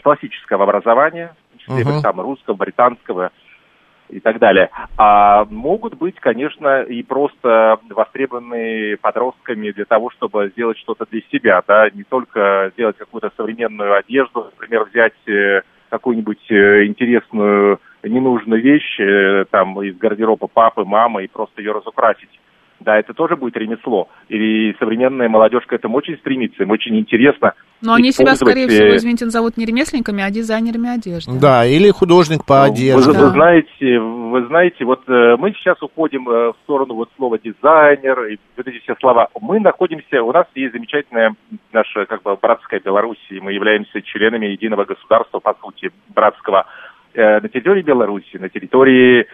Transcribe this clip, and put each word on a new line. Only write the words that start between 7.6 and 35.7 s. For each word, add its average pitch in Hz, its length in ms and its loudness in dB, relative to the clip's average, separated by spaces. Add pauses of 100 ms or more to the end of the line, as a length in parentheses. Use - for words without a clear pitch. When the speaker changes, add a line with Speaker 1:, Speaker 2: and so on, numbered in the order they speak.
Speaker 1:
востребованы 113 1120 -6
подростками 110 720 -6
для 101 120 -10
того, 117 260 -2
чтобы 101 400 -6
сделать 117 280 -6
что-то - 320 -10
для 110 120 -8 (100)
себя, 98 340 2
да, 107 240 4
не 101 140 -18
только 101 720 -2
сделать 110 240 -4
какую-то 107 380 -12
современную 107 580 -4
одежду, 117 500 -2
например, 113 400 -6
взять, 110 300 0 (140)
э, 101 340 0 (260)
какую-нибудь, 113 600 -6
э, 104 360 4
интересную, 104 960 0 (240)
ненужную 113 580 -2
вещь, 143 380 0
э, 98 500 2
там, 98 320 -2
из 95 140 -8
гардероба 110 500 -2
папы, 113 380 0
мамы 104 400 0
и 92 40 -14
просто - 320 -14
её 104 120 -8
разукрасить. 110 560 -4 (500)
Да, 107 200 0
это 107 160 -6
тоже 165 220 -4
будет 123 200 -8
ремесло. 110 520 -6 (200)
И 110 500 -2
современная 123 520 -2
молодёжь 110 360 4
к - 60 -8
этому 117 240 -6
очень 147 220 -6
стремится, 127 440 -6
им 95 80 -4
очень 113 280 -2
интересно 117 560 0 (260)
Speaker 3:
Но 226 140 0
они 247 180 4
себя, 269 220 4
Speaker 1:
использовать, 254 180 2
Speaker 3:
скорее 254 160 0
всего, 214 200 6
Speaker 1:
э, 233 80 4
Speaker 3:
извините, 233 280 -2
назовут 226 320 -4
не 226 80 -6
ремесленниками, 226 580 -4
а 196 80 -4
дизайнерами 226 640 -4
одежды. 175 460 -10
Speaker 2:
Да, 131 240 6
или 165 260 6
художник 170 540 2
по 139 220 4
Speaker 1:
Ну, 139 60 2
Speaker 2:
одежде. 131 360 4
Speaker 1:
вы, 147 60 6
Speaker 3:
Да. 135 100 6
Speaker 1:
вы 135 60 6
знаете, 143 680 4
вы 117 480 -4
знаете, 170 380 0
вот, 127 240 -2
э, 120 300 6
мы 196 160 -2
сейчас - 280 -2